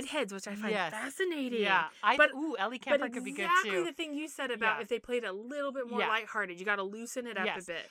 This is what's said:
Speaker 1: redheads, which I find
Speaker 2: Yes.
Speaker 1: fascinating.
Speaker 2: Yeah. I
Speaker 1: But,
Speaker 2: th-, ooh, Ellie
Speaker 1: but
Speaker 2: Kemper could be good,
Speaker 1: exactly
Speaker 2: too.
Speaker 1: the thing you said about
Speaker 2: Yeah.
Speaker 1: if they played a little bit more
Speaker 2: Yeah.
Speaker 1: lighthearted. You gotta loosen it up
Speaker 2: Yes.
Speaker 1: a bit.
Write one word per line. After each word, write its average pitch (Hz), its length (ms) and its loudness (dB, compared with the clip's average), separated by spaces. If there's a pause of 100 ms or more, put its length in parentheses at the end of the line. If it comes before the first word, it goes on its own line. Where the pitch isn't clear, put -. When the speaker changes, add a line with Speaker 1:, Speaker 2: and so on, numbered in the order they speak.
Speaker 1:
redheads, 269 300 -2
which 196 160 -8
I 202 60 -6
find 208 160 -4
Speaker 2:
Yes. 185 220 0
Speaker 1:
fascinating. 262 680 -2
Speaker 2:
Yeah. 190 300 4 (120)
I 226 140 6
Speaker 1:
But, 302 160 10
Speaker 2:
th-, 262 40 -10
ooh, 302 200 -2
Ellie 226 220 0
Speaker 1:
but - 60 -14 (160)
Speaker 2:
Kemper 254 100 -2
could 247 140 -6
be 262 80 -6
good, 285 120 -2
Speaker 1:
exactly 370 280 6
Speaker 2:
too. 359 120 2
Speaker 1:
the 330 80 -2
thing 302 220 -6
you 302 140 -4
said 269 220 -4
about 220 280 2
Speaker 2:
Yeah. - 40 -6
Speaker 1:
if 208 60 -8
they 233 100 0
played 247 260 -2
a 190 100 -2
little 269 380 -6
bit 254 180 -4
more 240 100 0
Speaker 2:
Yeah. 170 80 2
Speaker 1:
lighthearted. 208 500 -2
You 185 60 -10
gotta 202 180 2
loosen 226 440 -6
it 226 100 -8
up 185 80 0
Speaker 2:
Yes. 180 200 -2
Speaker 1:
a 175 80 -8
bit. - 180 -8